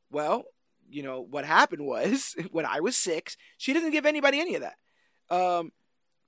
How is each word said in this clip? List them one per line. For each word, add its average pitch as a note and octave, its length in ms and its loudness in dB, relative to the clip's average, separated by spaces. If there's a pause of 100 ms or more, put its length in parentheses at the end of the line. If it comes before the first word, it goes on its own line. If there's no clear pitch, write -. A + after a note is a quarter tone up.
well, D#3 360 0 (440)
you C#3+ 140 -10
know, C3 180 -8
what D3 240 -8
happened E3 400 4
was C#3 580 -2
<laughs> - 80 -14
when D#3 140 -2
I C#3 140 -2
was A#3 160 0
six, - 400 -2 (220)
she - 160 -2
doesn't D#4+ 180 0
give D4 140 0
anybody C#4+ 340 2
any E4+ 160 -2
of D3 60 -4
that. - 160 -10 (580)
Um, F3 360 2 (560)